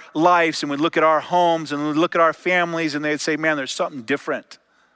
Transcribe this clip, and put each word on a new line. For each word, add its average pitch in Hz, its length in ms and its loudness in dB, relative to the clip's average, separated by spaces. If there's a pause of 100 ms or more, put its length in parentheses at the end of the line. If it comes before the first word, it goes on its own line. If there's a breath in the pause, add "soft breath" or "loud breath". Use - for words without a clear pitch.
(140 loud breath)
lives 165 480 2
and 147 80 -6
would 143 100 -4
look 165 180 0
at 160 60 4
our 156 160 4
homes 165 520 0
and 147 160 -4
would 147 100 0
look 170 160 2
at 175 80 2
our 165 100 6
families 170 640 -2
and 147 100 -4
they'd 151 160 -2
say, 156 180 -2
"Man, 156 200 0
there's 131 140 -6
something 151 320 -6
different 139 560 -6 (360 soft breath)